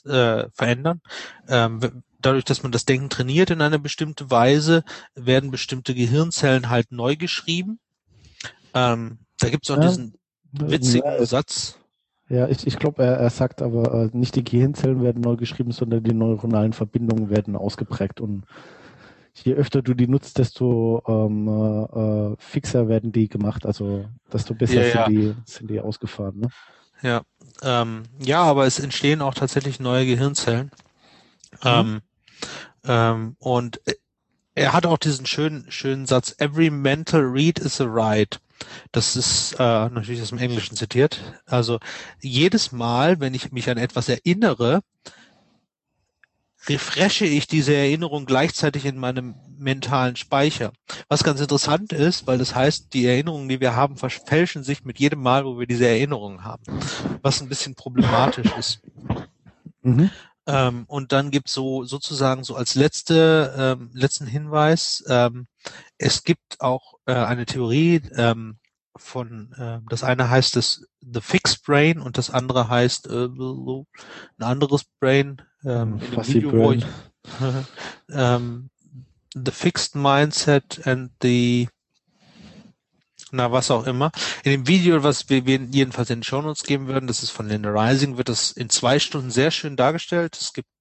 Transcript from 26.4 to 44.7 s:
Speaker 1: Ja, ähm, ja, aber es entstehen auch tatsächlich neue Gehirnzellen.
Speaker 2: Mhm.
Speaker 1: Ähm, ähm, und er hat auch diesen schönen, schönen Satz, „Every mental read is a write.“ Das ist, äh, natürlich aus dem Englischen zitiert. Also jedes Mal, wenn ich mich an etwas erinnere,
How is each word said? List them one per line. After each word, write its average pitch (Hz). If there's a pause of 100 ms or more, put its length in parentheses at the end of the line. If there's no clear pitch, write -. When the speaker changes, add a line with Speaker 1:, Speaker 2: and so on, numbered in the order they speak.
Speaker 1:
Ja, 120 (400)
ähm, 117 (160)
ja, 139
aber 139
es 123
entstehen 143
auch 139
tatsächlich 139
neue 127
Gehirnzellen. 127 (880)
Speaker 2:
Mhm. -
Speaker 1:
Ähm, 117 (840)
ähm, 113
und 123 (720)
er 139
hat 170
auch 165
diesen 135
schönen, 151
schönen 135
Satz, 127
„Every 151
mental 143
read 139
is -
a 131
write.“ 110 (540)
Das -
ist, -
äh, 117
natürlich 117
aus 110
dem 120
Englischen 120
zitiert. 123 (260)
Also 117 (420)
jedes 151
Mal, 127
wenn 135
ich -
mich 127
an 120
etwas 120
erinnere, 156 (1900)